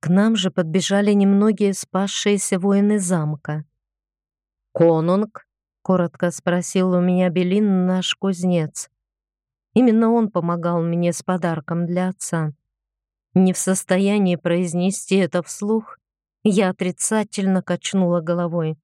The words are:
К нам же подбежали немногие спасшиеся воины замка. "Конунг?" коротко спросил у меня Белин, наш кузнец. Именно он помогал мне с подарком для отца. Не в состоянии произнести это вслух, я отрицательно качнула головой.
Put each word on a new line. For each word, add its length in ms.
К 60
нам 260
же 160
подбежали 600
немногие 600
спасшиеся 840
воины 400
замка. 640
"Конунг?" 760
коротко 480
спросил 640
у 80
меня 300
Белин, 560
наш 300
кузнец. 760
Именно 380
он 180
помогал 520
мне 320
с 100
подарком 600
для 240
отца. 420
Не 200
в 40
состоянии 760
произнести 800
это 260
вслух, 560
я 280
отрицательно 920
качнула 560
головой. 640